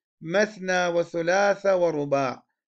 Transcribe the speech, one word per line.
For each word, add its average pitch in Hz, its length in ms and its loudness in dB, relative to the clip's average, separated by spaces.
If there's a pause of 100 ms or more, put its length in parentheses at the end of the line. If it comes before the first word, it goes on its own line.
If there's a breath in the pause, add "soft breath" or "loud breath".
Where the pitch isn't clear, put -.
(220)
مثنى 185 640 0
وثلاث 175 800 0
ورباع"، 147 800 0 (280)